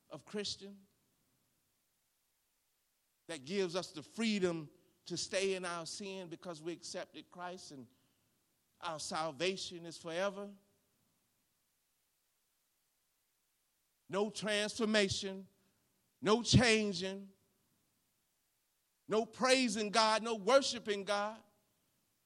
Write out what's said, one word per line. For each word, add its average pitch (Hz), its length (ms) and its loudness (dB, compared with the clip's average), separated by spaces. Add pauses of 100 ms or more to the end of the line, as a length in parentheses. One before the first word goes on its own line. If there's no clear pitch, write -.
(100)
of 147 140 -16
Christian 202 520 -8 (2500)
that 156 160 -8
gives 180 320 0
us 175 160 -6
the 151 100 -10
freedom 180 680 -2 (340)
to 151 120 -8
stay 190 380 0
in 185 100 -6
our 170 220 -6
sin 190 420 -10
because 165 340 -12
we 170 100 -6
accepted - 580 -12
Christ 180 400 -12
and 135 160 -16 (920)
our 165 180 -6
salvation 170 840 -4
is 165 140 -12
forever? 196 540 -4 (3500)
No 202 220 0
transformation, 208 1160 0 (760)
no 220 200 6
changing, 202 880 4 (1800)
no 214 200 2
praising 226 640 2
God, 220 320 6
no 226 140 -4
worshiping 208 680 4
God, 208 360 -2 (840)